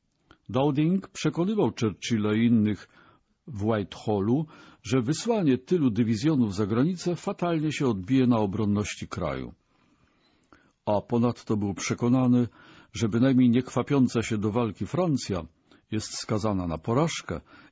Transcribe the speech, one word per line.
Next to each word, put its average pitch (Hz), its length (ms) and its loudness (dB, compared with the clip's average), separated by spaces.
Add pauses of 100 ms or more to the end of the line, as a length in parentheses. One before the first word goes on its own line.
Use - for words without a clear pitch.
(500)
Dowding 151 580 2
przekonywał 170 720 -2
Churchilla 107 540 0
i 113 120 2
innych 107 420 2 (600)
w 107 180 -6
Whitehallu, 110 800 -2 (380)
że 131 180 0
wysłanie 156 560 0
tylu 151 320 0
dywizjonów 113 680 0
za 104 100 0
granicę 165 500 0
fatalnie 170 560 -2
się 143 160 -2
odbije 120 400 2
na 120 100 6
obronności 104 680 -2
kraju. 65 460 -6 (1300)
A 104 160 0
ponadto 117 560 -2
był 101 160 -2
przekonany, 123 720 2 (460)
że 110 160 -2
bynajmniej 123 400 4
nie 123 140 4
kwapiąca 123 580 0
się 110 160 -2
do 104 140 -2
walki 107 340 -2
Francja 123 600 -2 (460)
jest - 260 -6
skazana 101 500 -2
na 80 100 -4
porażkę 117 640 -2 (300)